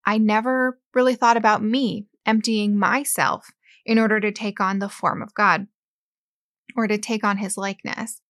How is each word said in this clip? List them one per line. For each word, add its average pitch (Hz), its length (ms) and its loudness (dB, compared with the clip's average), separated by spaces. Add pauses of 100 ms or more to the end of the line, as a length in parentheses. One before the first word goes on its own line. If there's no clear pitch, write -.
I 214 140 2
never 254 600 0 (140)
really 254 220 4
thought 233 220 4
about 214 260 2
me 214 420 -2 (180)
emptying 214 540 0
myself 208 720 0 (360)
in 226 140 2
order 220 220 2
to 208 120 -2
take 208 280 -8
on 196 180 0
the 196 120 -4
form - 340 -4
of - 100 -14
God 196 320 2 (1080)
or 226 100 0
to 208 140 -2
take 220 240 -4
on 202 140 0
his 196 200 -6
likeness. - 720 -8